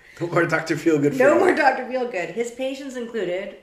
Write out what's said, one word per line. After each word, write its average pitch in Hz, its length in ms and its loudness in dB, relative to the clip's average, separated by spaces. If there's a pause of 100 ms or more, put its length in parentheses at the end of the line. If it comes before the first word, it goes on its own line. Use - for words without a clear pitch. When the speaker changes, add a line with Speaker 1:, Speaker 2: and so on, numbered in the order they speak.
(200)
Speaker 1:
No 170 80 -4
more 170 180 2
Doctor 160 300 -2
Feelgood 147 380 2
for 262 40 -4
Speaker 2:
No 277 160 6
Speaker 1:
you. 359 60 4
Speaker 2:
more 349 160 4
Doctor 262 280 2
Feelgood. 233 500 -4
His 233 180 -4
patients 269 440 -8
included, 196 680 -6